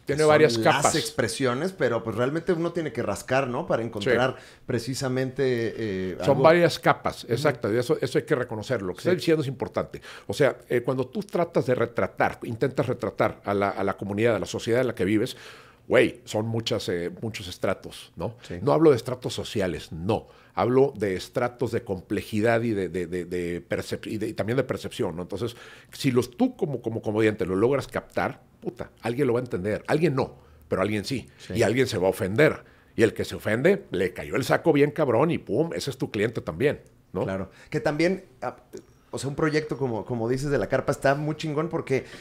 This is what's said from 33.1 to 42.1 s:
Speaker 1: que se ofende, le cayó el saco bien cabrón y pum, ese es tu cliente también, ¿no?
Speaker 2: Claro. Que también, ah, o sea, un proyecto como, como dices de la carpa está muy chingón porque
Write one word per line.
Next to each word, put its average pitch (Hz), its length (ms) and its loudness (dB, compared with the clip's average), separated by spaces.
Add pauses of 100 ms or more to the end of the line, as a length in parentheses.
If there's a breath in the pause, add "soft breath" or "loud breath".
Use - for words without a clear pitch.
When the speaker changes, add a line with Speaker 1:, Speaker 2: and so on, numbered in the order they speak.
Speaker 1:
que 98 100 -4
se 92 120 -8
ofende, 127 560 2
le 90 200 0
cayó 76 240 -8
el 117 80 0
saco 151 280 2
bien 147 180 4
cabrón 143 400 2
y 131 80 -2
pum, 147 360 -2
ese - 160 -6
es - 60 -8
tu - 140 -6
cliente 113 300 -2
también, 92 400 -2 (320)
¿no? 92 100 -2
Speaker 2:
Claro. 95 280 -6 (200 loud breath)
Que 151 100 -2
también, 165 440 0 (180)
ah, 123 140 -6 (560)
o 127 60 -6
sea, 131 120 -6
un 143 60 -8
proyecto 151 420 -2
como, 120 260 -2
como 117 240 -4
dices 135 220 -2
de 139 80 2
la 98 100 0
carpa 131 240 0
está 135 220 2
muy 151 220 -4
chingón 156 340 -4
porque 135 340 -2 (160 loud breath)